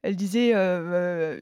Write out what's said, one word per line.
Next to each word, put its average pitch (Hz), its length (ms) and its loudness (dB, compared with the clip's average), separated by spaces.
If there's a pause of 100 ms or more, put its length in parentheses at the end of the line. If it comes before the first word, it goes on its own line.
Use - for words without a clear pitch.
Elle 196 120 -2
disait, 214 400 2
euh, 202 40 4
euh, « 175 840 0